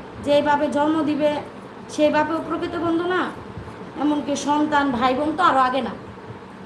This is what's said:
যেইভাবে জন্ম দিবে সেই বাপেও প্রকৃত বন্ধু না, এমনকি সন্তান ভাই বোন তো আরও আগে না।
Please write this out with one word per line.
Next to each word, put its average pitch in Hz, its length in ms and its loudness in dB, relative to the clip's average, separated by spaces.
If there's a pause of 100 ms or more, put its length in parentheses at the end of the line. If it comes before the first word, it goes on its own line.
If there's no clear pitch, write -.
(240)
যেইভাবে 285 440 4
জন্ম 302 360 2
দিবে 294 320 2 (540)
সেই 302 220 4
বাপেও 302 360 2
প্রকৃত 339 280 -4
বন্ধু 339 320 0
না, 359 220 0 (720)
এমনকি 285 340 0
সন্তান 294 560 2
ভাই 254 220 2
বোন 302 240 0
তো 370 60 2
আরও 277 160 6
আগে 254 220 2
না। 208 80 -4 (760)